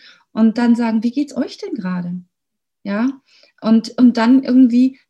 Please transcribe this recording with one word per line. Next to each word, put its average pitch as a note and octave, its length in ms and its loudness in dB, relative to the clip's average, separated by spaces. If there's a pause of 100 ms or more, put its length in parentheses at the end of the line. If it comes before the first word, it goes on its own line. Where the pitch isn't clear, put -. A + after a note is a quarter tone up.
(320)
und A3 260 0
dann A#3+ 180 2
sagen, A3+ 280 -2
„Wie A#3+ 80 -2
geht's D4 240 -6
euch C#4+ 220 -8
denn F#4 160 -10
gerade?“ F3+ 480 -8 (600)
Ja? A3+ 380 -6 (400)
Und, A3+ 360 0
und A#3+ 200 4
dann B3 260 2
irgendwie B3+ 560 2 (100)